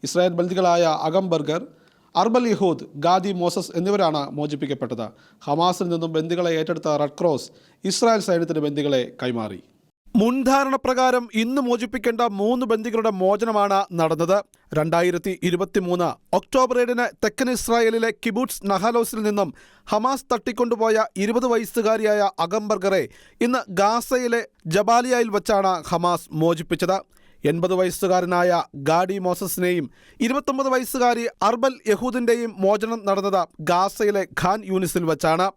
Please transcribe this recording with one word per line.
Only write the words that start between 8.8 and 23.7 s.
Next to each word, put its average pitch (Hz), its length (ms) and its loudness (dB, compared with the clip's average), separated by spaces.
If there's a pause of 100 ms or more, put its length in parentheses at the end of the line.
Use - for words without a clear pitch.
കൈമാറി. 110 360 -6 (600)
മുൻ 233 240 2
ധാരണ 269 400 2
പ്രകാരം 254 420 2 (160)
ഇന്ന് 262 200 0
മോചിപ്പിക്കേണ്ട 240 600 -2 (180)
മൂന്ന് 247 260 0
ബന്ദികളുടെ 220 460 -2 (100)
മോചനമാണ് 202 580 2 (200)
നടന്നത്. 165 380 2 (400)
രണ്ടായിരത്തി 170 560 0 (140)
ഇരുപത്തിമൂന്ന് 180 600 0 (300)
ഒക്ടോബർ 254 440 2
ഏഴിന് 240 240 0 (180)
തെക്കൻ 233 320 -2
ഇസ്രായേലിലെ 226 540 0 (120)
കിബുട്സ് 233 500 -4
നഹാലോസിൽ 220 560 0
നിന്നും 202 220 0 (420)
ഹമാസ് 247 400 0
തട്ടിക്കൊണ്ടുപോയ 226 720 0 (200)
ഇരുപത് 233 280 0
വയസ്സുകാരിയായ 220 680 0 (240)
അകം 214 260 -4
ബർഗറെ 190 320 0 (420)
ഇന്ന് 247 160 0 (200)